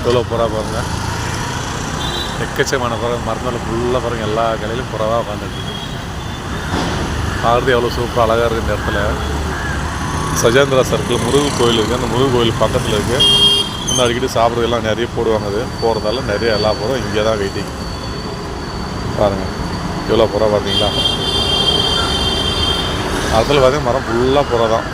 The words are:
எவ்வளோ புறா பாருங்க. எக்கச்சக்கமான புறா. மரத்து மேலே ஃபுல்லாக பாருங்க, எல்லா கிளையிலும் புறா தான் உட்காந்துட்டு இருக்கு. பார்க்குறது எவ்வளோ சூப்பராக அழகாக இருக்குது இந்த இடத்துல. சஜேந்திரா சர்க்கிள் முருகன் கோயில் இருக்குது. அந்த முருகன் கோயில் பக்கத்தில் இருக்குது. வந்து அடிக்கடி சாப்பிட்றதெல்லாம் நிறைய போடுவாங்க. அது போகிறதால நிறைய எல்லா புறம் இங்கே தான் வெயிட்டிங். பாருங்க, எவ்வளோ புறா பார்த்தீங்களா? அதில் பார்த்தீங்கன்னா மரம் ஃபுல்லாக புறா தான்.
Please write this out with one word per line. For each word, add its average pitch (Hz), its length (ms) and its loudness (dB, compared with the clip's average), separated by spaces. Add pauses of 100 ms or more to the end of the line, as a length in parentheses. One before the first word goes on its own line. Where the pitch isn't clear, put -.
எவ்வளோ 123 260 4
புறா 117 240 0
பாருங்க. 110 280 -4 (1600)
எக்கச்சக்கமான 123 560 0
புறா. 120 160 -2 (100)
மரத்து 110 200 -4
மேலே 120 180 -2
ஃபுல்லாக 120 400 0
பாருங்க, 117 240 -2
எல்லா 110 160 0 (160)
கிளையிலும் 113 320 -4
புறா 107 180 -2
தான் 117 120 2
உட்காந்துட்டு 101 360 -6
இருக்கு. - 160 -6 (1700)
பார்க்குறது 120 320 4
எவ்வளோ 120 220 2
சூப்பராக 120 300 2
அழகாக 117 200 4
இருக்குது 113 180 0
இந்த 107 120 0
இடத்துல. 107 220 -2 (1400)
சஜேந்திரா 131 500 4
சர்க்கிள் 113 340 0
முருகன் 135 320 2
கோயில் 117 200 4
இருக்குது. 110 200 0
அந்த 120 140 -2
முருகன் 127 240 2
கோயில் 117 260 2
பக்கத்தில் 110 340 0
இருக்குது. 104 240 2 (680)
வந்து 131 180 2
அடிக்கடி 120 320 0
சாப்பிட்றதெல்லாம் 117 520 2
நிறைய 110 180 0 (100)
போடுவாங்க. 110 360 2
அது 107 80 0 (220)
போகிறதால 113 500 0
நிறைய 107 260 2
எல்லா 104 220 2
புறம் 120 240 -2
இங்கே 104 240 0
தான் 110 140 0
வெயிட்டிங். 98 300 -4 (1500)
பாருங்க, 98 260 2 (680)
எவ்வளோ 110 240 4
புறா 107 200 4
பார்த்தீங்களா? 98 360 2 (2500)
அதில் 139 240 4
பார்த்தீங்கன்னா 131 260 4
மரம் 123 180 0
ஃபுல்லாக 123 460 2
புறா 117 200 4
தான். 117 220 2